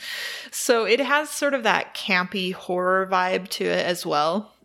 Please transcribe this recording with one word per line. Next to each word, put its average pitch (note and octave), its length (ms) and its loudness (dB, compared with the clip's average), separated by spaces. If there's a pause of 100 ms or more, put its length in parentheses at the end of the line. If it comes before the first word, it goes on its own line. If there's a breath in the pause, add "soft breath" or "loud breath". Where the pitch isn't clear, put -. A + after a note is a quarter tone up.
(520 loud breath)
So A3+ 340 2
it G#3 140 4
has D4 320 0
sort C#4+ 240 0
of A#3+ 80 -2
that - 320 0
campy F#3 580 -2
horror F#3 580 0
vibe F#3 380 0
to - 140 -6
it F3 240 0
as F3 180 -2
well, E3 480 0 (120)